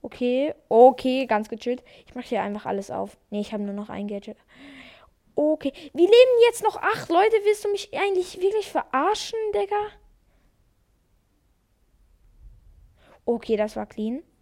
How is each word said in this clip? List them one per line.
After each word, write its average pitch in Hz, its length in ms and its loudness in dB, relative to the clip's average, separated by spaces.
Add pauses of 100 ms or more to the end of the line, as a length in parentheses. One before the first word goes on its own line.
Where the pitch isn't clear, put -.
Okay, 254 540 -4 (160)
okay, 254 560 6
ganz 214 240 -2
gechillt. 240 320 -6 (240)
Ich - 80 -20
mach 247 100 -12
hier 202 180 -4
einfach 208 240 -8
alles 196 240 -6
auf. 202 280 -8 (100)
Nee, 208 120 -6
ich 208 120 -8
hab 208 80 -6
nur 202 140 -6
noch 208 160 -10
ein 196 180 -10
Gadget. 208 300 -12 (960)
Okay, 302 380 0 (200)
wir 339 140 4
leben 480 400 8
jetzt 466 160 0
noch 440 140 0
acht - 340 -4
Leute. 415 340 4
Willst 415 220 0
du 415 60 -2
mich - 220 -8
eigentlich 370 460 -2
wirklich 392 300 -2
verarschen, 349 680 -4 (160)
Digga? 403 220 -2 (3500)
Okay, 226 300 -2
das 208 200 -2
war 214 100 -8
clean. 233 360 -8 (200)